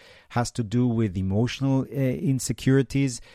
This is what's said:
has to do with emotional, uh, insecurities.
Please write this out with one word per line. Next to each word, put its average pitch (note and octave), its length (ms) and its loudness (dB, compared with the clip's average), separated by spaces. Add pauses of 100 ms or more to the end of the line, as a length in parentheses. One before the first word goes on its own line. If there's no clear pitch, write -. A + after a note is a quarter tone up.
(300)
has A#2+ 220 -2
to B2 100 -4
do A#2+ 240 2
with A2+ 300 0
emotional, A#2+ 680 0
uh, - 120 -10
insecurities. C3+ 1300 0 (140)